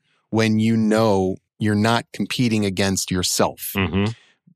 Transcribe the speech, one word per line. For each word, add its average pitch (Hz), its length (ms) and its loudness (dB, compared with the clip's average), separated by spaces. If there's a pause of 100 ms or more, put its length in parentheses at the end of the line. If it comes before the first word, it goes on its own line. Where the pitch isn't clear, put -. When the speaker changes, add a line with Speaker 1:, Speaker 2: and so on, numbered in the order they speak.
(300)
Speaker 1:
when 110 280 2
you 113 180 2
know 107 600 2 (220)
you're 107 160 0
not 113 380 2
competing 110 520 -2
against 95 460 -2
yourself. 90 640 -2
Speaker 2:
Mm-hmm. 98 360 0 (440)